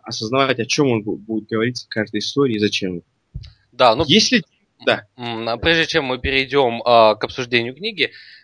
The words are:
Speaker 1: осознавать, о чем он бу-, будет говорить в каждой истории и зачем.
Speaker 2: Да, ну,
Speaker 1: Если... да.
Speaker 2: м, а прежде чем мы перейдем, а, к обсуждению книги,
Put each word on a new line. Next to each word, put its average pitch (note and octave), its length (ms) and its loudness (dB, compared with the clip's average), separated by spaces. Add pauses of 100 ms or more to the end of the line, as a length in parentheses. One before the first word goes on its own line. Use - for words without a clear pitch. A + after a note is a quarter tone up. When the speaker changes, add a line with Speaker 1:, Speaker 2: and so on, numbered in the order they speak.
Speaker 1:
осознавать, B2 560 -2
о A2 60 -4
чем C#3+ 260 0
он A2 120 0
бу-, G2 140 -6
будет G#2+ 320 -8
говорить A#2 340 -2
в - 60 -20
каждой G#2+ 300 -6
истории C3 360 -2
и G#2 40 -4
зачем. F#2+ 420 -2 (680)
Speaker 2:
Да, A#2+ 240 4
ну, D#3 120 0
Speaker 1:
Если... G3+ 360 2 (420)
да. G#2+ 200 0 (120)
Speaker 2:
м, A#2 320 -6
а A#2 80 -2
прежде E3 300 2
чем D#3 180 -2
мы B2+ 140 -4
перейдем, C3+ 680 0
а, A2+ 300 6
к G#2+ 80 -6
обсуждению A#2+ 520 -2
книги, F3 360 -4 (320)